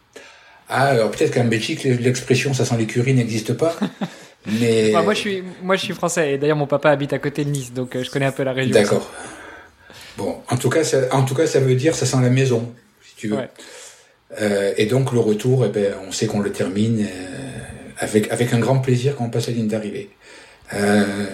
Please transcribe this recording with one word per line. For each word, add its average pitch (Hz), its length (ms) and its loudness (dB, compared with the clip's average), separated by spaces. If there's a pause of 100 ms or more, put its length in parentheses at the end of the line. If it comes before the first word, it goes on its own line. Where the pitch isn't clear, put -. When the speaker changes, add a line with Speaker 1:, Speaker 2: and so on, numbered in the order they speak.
(680)
Speaker 1:
Ah, 127 200 2
alors 110 240 4
peut-être - 220 0
qu'en 123 120 2
Belgique, 117 380 -2
l'expression « 123 720 2
ça 123 100 2
sent 123 120 0
l'écurie » 123 360 0
n'existe 113 400 0
pas. 165 260 0
<laughs> 208 60 0 (600)
Mais 226 480 2
Speaker 2:
Enfin, - 100 4
moi, 208 100 2
je 208 60 -2
suis, 190 240 -4 (180)
moi, 185 140 0
je 185 80 -2
suis 180 100 -6
français. 160 400 0
Et 139 40 0
d'ailleurs, 151 200 2
mon 143 100 0
papa 147 220 2
habite 143 240 2
à 135 60 -2
côté 147 260 -2
de 143 40 -4
Nice, 127 240 -4
donc, 127 220 -6
euh, 127 80 -4
je 123 60 -8
connais 139 160 0
un 135 60 2
peu 139 120 -4
la 131 100 -2
région 127 200 0
Speaker 1:
D'accord. 104 260 4
Speaker 2:
aussi. - 1160 -18
Speaker 1:
Bon, 101 200 -6 (120)
en 127 80 0
tout 127 120 0
cas, 156 140 2
ça, 147 140 2 (140)
en 135 120 4
tout 127 120 -2
cas, 160 120 2
ça 143 120 2
veut 131 160 4
dire 156 200 2
ça 123 100 -2
sent 135 160 2
la 123 80 4
maison, 123 440 2 (300)
si - 120 -20
tu - 140 -8
veux. 104 80 0
Speaker 2:
Ouais. 127 120 -6 (880)
Speaker 1:
Euh, 98 380 0
et 107 80 4
donc, 123 260 2
le 120 80 2
retour, 113 460 2
eh 104 40 2
ben, 101 240 0 (140)
on - 40 -12
sait - 160 -2
qu'on 104 120 -2
le 101 120 -2
termine, 104 540 0
euh, 87 540 -12 (400)
avec, 107 320 0
avec 120 220 0
un 117 60 4
grand 127 200 2
plaisir 127 360 0
quand 120 100 -4
on 110 40 -4
passe 117 180 -4
la 120 60 -4
ligne 113 140 -2
d'arrivée. 104 420 -6 (640)
Euh, 104 320 4 (280)